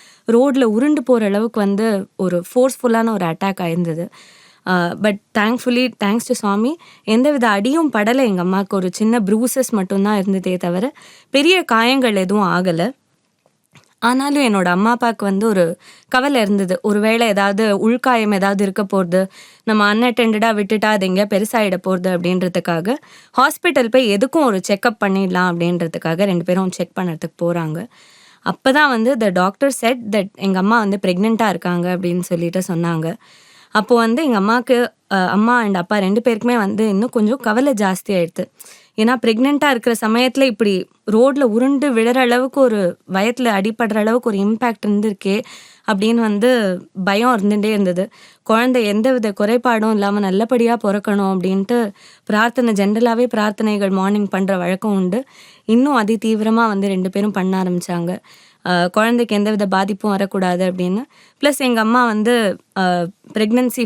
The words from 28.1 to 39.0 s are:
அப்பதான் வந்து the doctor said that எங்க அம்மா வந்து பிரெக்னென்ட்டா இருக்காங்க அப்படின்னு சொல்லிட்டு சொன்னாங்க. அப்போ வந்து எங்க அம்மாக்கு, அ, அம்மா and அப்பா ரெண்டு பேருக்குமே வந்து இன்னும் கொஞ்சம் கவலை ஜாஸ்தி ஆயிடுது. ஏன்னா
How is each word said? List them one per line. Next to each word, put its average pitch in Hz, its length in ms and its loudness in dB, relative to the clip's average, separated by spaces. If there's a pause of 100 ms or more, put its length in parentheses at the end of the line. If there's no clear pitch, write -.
அப்பதான் 277 440 2
வந்து 240 320 0
the 214 100 0
doctor 185 400 0 (100)
said 240 160 0 (140)
that 202 240 -2
எங்க 190 240 -2
அம்மா 214 200 2
வந்து 202 240 0
பிரெக்னென்ட்டா 208 460 0
இருக்காங்க 180 480 -2
அப்படின்னு 175 240 -2
சொல்லிட்டு 175 480 -4
சொன்னாங்க. 170 460 -2 (580)
அப்போ 214 220 2
வந்து 233 300 2
எங்க 233 160 2
அம்மாக்கு, 240 500 2 (220)
அ, 185 160 2
அம்மா 233 340 2
and 202 140 0
அப்பா 180 220 -2
ரெண்டு 196 260 0
பேருக்குமே 233 320 0
வந்து 214 320 0
இன்னும் 202 200 0
கொஞ்சம் 220 280 0
கவலை 262 440 0
ஜாஸ்தி 190 280 -2
ஆயிடுது. 180 360 -2 (520)
ஏன்னா 226 180 2 (120)